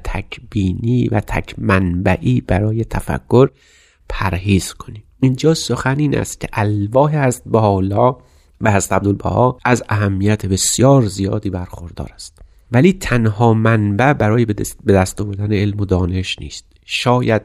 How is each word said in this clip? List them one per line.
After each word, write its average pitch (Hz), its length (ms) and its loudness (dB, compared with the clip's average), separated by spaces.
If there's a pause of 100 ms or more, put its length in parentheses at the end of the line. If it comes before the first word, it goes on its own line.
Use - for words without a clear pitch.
تکبینی 104 1040 -2
و 110 120 0
تک‌منبعی 101 1200 -2
برای 107 440 -2
تفکر 110 640 0 (580)
پرهیز 92 640 -2
کنیم. - 300 -18 (180)
اینجا 131 340 2
سخن 135 440 -4
این 139 200 0
است - 220 -6
که - 120 -8
الواح 117 760 0
حضرت 123 180 -2
بهاءالله 104 720 2 (440)
و 110 120 2
حضرت 98 200 0
عبدالبها 101 720 0
از 123 240 0
اهمیت 104 580 0
بسیار 117 600 2
زیادی 98 440 -4
برخوردار 87 640 -10
است، - 240 -20 (340)
ولی 135 200 6
تنها 117 640 2
منبع 110 580 2
برای 120 320 2
به 107 80 0
دست، 107 320 -8
به - 80 4
دست 92 280 2
آوردن 104 320 -4
علم 101 280 0
و 101 40 -2
دانش 92 540 -2
نیست. - 260 -16 (260)
شاید 120 540 0